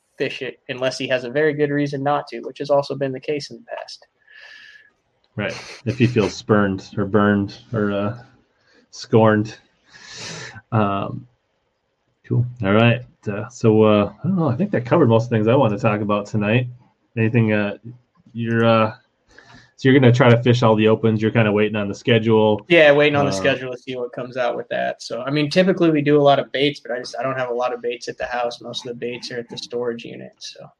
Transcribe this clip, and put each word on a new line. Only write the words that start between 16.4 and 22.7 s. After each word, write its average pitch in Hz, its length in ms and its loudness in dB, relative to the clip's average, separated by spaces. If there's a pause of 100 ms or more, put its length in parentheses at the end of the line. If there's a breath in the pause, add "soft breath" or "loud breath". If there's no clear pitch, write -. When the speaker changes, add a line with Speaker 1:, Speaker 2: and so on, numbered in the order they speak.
Speaker 2:
Anything, 110 360 2
uh, 104 260 -4 (540)
you're, 113 320 -2
uh, 110 300 2 (840 soft breath)
so - 120 0
you're 131 100 8
gonna 123 140 6
try 123 180 6
to 117 100 6
fish 123 220 2
all 110 140 4
the 107 100 4
Opens. 110 340 2
You're 107 120 0
kinda 110 180 2
waiting 104 240 0
on 104 140 -4
the 98 80 -6
schedule. 110 720 2
Speaker 1:
Yeah, 156 240 6